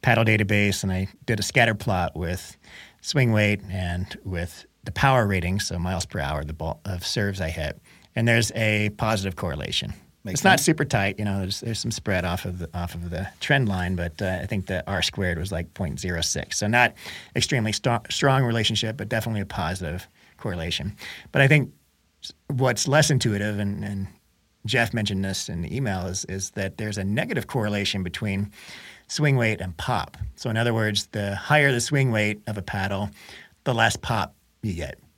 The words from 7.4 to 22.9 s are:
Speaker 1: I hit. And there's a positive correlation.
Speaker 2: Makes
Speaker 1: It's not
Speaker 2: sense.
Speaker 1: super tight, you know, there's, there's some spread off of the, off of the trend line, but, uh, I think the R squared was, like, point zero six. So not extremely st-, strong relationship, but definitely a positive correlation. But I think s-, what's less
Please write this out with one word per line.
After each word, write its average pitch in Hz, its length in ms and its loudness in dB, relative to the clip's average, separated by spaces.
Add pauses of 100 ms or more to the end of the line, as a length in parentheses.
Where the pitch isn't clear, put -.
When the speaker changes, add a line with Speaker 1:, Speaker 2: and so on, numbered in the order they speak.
Speaker 1:
I 80 80 -2
hit. 80 300 -6 (360)
And 117 120 2
there's 117 280 4
a 107 360 2
positive 101 440 0
correlation. - 580 -4 (300)
Speaker 2:
Makes 185 160 -4
Speaker 1:
It's - 60 -8
not 190 140 10
Speaker 2:
sense. - 60 -2
Speaker 1:
super 156 200 4
tight, 101 340 0
you 107 60 -2
know, 98 140 0
there's, 95 200 -4
there's 113 200 -6
some 117 120 -4
spread 95 340 -2
off 90 200 -2
of 90 140 -6
the, 82 140 -8
off 87 220 -6
of 87 140 -8
the 87 180 -6 (140)
trend 139 280 4
line, 90 260 0
but, 85 260 -4
uh, 92 200 -2
I 78 40 -6
think 101 220 -4
the 92 220 -2
R 95 120 -2
squared 90 360 -2
was, 95 140 -4
like, 85 220 -6
point 85 260 -6
zero 87 220 -4
six. - 360 -4
So 104 100 -2
not 120 260 4 (420)
extremely 123 380 0
st-, - 380 -2
strong 135 320 4
relationship, 113 540 0
but 107 120 -8
definitely 110 320 -2
a 92 40 -2
positive 87 640 -4 (300)
correlation. 87 580 -4 (360)
But 139 120 6
I 135 40 8
think 147 240 6 (520)
s-, - 100 -16 (140)
what's 127 420 0
less 147 200 6